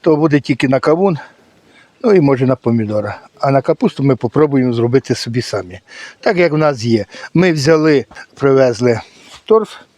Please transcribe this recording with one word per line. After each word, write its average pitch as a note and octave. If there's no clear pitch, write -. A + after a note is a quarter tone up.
то D#3
буде D3
тільки C3+
на C3
кавун, E3+
ну A3
і F3+
може C3+
на B2+
помідора. G#2+
А C#3
на C3+
капусту D#3+
ми C#3
попробуємо C3
зробити A#2+
собі A#2+
самі. F#2+
Так G3
як E3+
в D#3
нас D3
є. A2+
Ми F3
взяли, D#3
привезли B2
торф G#3+